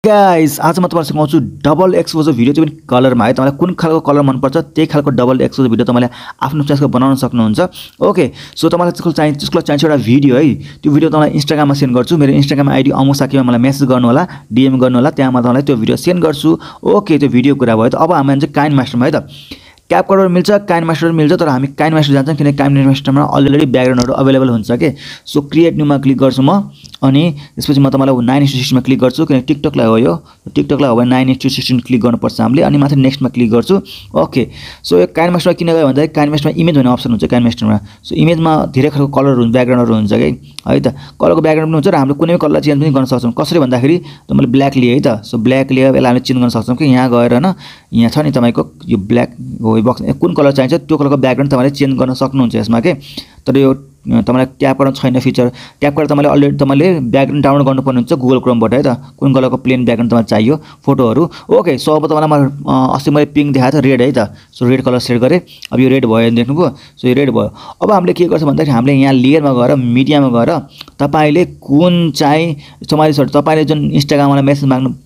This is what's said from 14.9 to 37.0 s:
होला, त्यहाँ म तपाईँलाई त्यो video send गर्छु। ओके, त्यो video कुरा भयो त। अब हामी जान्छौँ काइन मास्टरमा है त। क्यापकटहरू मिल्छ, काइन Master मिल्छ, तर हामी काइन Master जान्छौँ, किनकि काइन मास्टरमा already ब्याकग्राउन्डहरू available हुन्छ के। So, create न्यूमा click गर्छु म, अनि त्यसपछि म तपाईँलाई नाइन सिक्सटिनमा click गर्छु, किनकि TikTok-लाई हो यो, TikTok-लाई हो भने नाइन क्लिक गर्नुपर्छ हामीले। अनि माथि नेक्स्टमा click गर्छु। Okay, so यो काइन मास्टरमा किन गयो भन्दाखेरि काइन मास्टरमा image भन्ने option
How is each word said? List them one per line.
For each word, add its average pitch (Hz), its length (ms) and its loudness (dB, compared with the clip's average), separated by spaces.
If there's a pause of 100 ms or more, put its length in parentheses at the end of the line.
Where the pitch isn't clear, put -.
होला, 139 120 2
त्यहाँ 135 220 0
म 127 80 2
तपाईँलाई 123 220 0
त्यो 143 140 0
video 117 200 -2
send 170 280 -2
गर्छु। 156 340 0 (260)
ओके, 185 340 0
त्यो 139 100 2
video 131 260 2
कुरा 117 220 0
भयो 110 120 2
त। - 60 -2
अब 165 180 0
हामी 139 160 0
जान्छौँ 139 220 0
काइन 147 240 0
मास्टरमा 123 300 0
है 151 100 0
त। - 140 -4 (640)
क्यापकटहरू 190 380 2
मिल्छ, 180 220 0
काइन 180 340 0
Master 165 280 -2
मिल्छ, 156 200 2
तर 170 160 0
हामी 131 180 0
काइन 147 280 -2
Master 143 180 2
जान्छौँ, 139 220 0
किनकि 143 220 0
काइन 139 300 2
मास्टरमा 139 440 0
already 139 360 2
ब्याकग्राउन्डहरू 127 460 0
available 135 360 2
हुन्छ 117 220 -2
के। 131 240 -2 (320)
So, 147 240 -2
create 165 260 2
न्यूमा 143 220 0
click 135 200 0
गर्छु 131 240 0
म, 196 280 0 (320)
अनि 147 320 2 (200)
त्यसपछि 139 260 0
म 139 80 4
तपाईँलाई 135 380 0
नाइन 139 200 2
सिक्सटिनमा 127 340 0
click 131 180 0
गर्छु, 127 260 0
किनकि 143 300 0
TikTok-लाई 143 320 -2
हो 113 120 2
यो, 156 240 0 (260)
TikTok-लाई 143 420 -2
हो 113 60 2
भने 123 140 2
नाइन 131 240 2
क्लिक 127 640 -2
गर्नुपर्छ 117 400 -2
हामीले। 123 220 2
अनि 139 160 2
माथि 139 180 2
नेक्स्टमा 135 320 0
click 120 220 -2
गर्छु। 120 300 0 (340)
Okay, - 340 -2 (360)
so - 80 -4
यो 180 140 4
काइन 175 240 -2
मास्टरमा 175 240 0
किन 170 140 -4
गयो 160 180 2
भन्दाखेरि 139 220 0
काइन 151 200 0
मास्टरमा 151 320 -2
image 165 160 2
भन्ने 123 140 2
option 123 200 -2